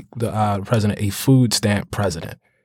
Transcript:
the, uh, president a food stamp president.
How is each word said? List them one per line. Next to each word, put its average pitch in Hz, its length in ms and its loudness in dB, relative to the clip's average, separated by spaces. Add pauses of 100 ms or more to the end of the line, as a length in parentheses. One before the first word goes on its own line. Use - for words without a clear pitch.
(160)
the, 117 160 -4
uh, 104 280 -2
president 104 420 0
a 104 80 -2
food 127 440 4
stamp - 360 0
president. 82 480 -4 (280)